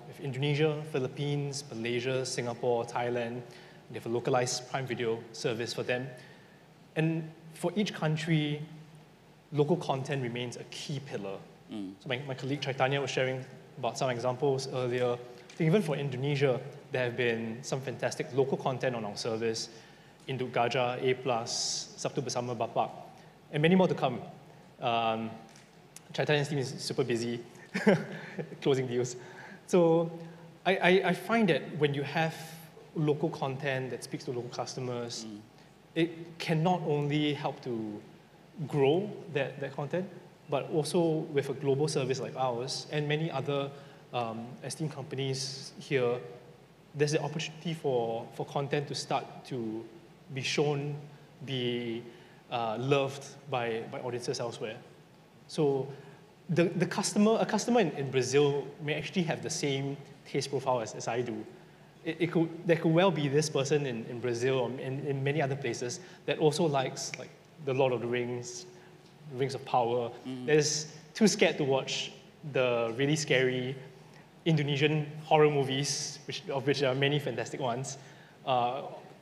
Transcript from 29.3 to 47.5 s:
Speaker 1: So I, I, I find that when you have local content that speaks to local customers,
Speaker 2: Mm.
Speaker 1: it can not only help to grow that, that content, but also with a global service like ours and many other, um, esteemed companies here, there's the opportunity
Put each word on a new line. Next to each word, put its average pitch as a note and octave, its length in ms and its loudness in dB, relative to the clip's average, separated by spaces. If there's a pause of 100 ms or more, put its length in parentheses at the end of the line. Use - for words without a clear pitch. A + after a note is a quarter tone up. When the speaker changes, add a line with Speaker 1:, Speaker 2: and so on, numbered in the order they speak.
Speaker 1:
So E3+ 460 6 (520)
I, F#3+ 120 4
I, F3 120 6 (180)
I F3 60 4
find G#3+ 360 2
that C#3 280 2
when C#3+ 160 2
you C#3 100 -2
have D#3+ 340 0 (580)
local D3+ 360 2
content C3+ 600 -2
that A#2 140 -8
speaks - 200 -8
to D3 60 -8
local A#2+ 200 -4
customers, A#2+ 800 -6
Speaker 2:
Mm. G#2 120 -12 (560)
Speaker 1:
it - 420 -2
can D#3+ 240 0
not F3+ 240 4
only D3 480 2
help C#3+ 280 -4
to A2 380 -4 (680)
grow D3 420 4 (220)
that, C3+ 280 -2
that C#3 140 -6
content, E3 340 -4 (400)
but C#3 220 -2
also D#3+ 640 2
with C#3 180 0
a C3 40 0
global C#3 340 2
service C3 320 0
like A2+ 160 -6
ours B2+ 560 -2
and D3+ 160 0
many D3+ 200 0
other, C#3 420 -2 (420)
um, A2+ 340 -4 (160)
esteemed D3 300 -4
companies C3+ 880 -6
here, B2 380 2 (760)
there's D3 180 2
the D#3 100 2
opportunity D#3 520 -6